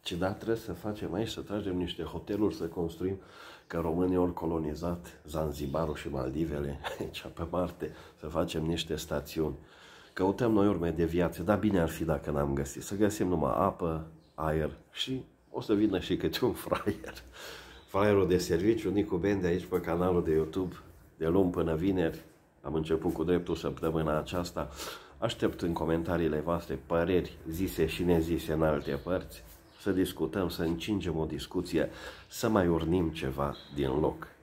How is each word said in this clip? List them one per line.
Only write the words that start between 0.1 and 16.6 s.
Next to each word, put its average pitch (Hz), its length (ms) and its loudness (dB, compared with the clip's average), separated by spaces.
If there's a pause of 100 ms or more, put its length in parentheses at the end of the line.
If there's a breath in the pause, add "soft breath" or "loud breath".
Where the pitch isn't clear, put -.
da, 92 160 0
trebuie 110 260 -2
să 98 160 -8
facem 104 400 -6
aici, 104 140 0
să - 140 -8
tragem 95 360 -4
niște 85 260 -4
hoteluri, 90 520 0
să 87 80 -6
construim, 90 540 -4 (500 loud breath)
că 85 120 -4
românii 87 360 2
au 90 100 6
colonizat 82 1000 -4
Zanzibarul 76 680 -2
și - 140 -8
Maldivele, 71 760 -2
<laughs> - 140 -8
aici - 340 -8
pe 85 160 -6
Marte, 85 420 -2 (280 loud breath)
să 80 80 -12
facem 80 360 0
niște 80 320 -2
stațiuni. 73 600 -2 (580 loud breath)
Căutăm 98 380 2
noi 101 160 6
urme 85 220 2
de 82 160 2
viață, 85 380 0
dar 101 140 4
bine 98 220 4
ar 80 100 4
fi 85 140 -4
dacă 78 280 0
n-am 71 220 2
găsit. 69 300 -4
Să 101 120 -6
găsim 101 320 2
numai 78 280 2
apă, 82 520 0 (280)
aer 78 360 0 (200)
și 131 300 -4 (280)
o 123 120 -6
să 117 120 2
vină 101 260 4
și 87 180 0
câte - 280 0
un 98 80 2
fraier. - 600 -2 (760 loud breath)